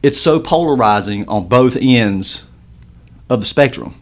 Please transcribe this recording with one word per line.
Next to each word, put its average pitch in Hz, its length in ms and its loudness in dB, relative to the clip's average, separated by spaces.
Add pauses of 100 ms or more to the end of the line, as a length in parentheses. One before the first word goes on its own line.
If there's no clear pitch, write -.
It's 143 160 0
so 160 200 2
polarizing 107 880 0
on 101 180 -4
both 123 320 2
ends 110 640 0 (840)
of 123 100 0
the 98 60 -6
spectrum. 123 560 -2